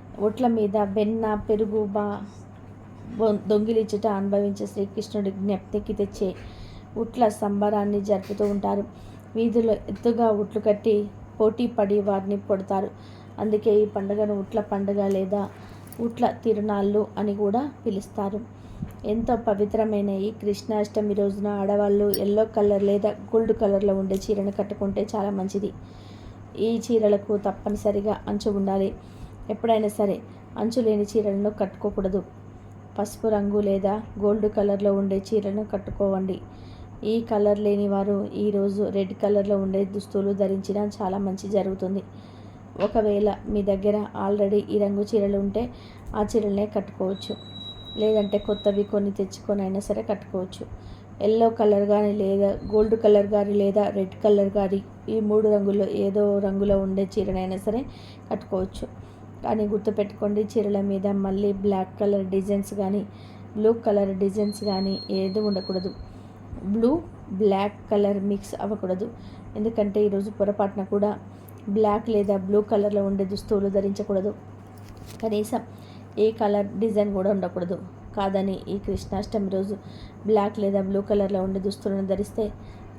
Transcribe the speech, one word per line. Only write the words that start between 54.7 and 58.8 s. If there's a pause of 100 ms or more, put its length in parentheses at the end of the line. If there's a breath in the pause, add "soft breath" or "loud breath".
ఈ
మూడు
రంగుల్లో
ఏదో
రంగులో
ఉండే (100)
చీరనైనా
సరే (460 loud breath)
కట్టుకోవచ్చు. (560 loud breath)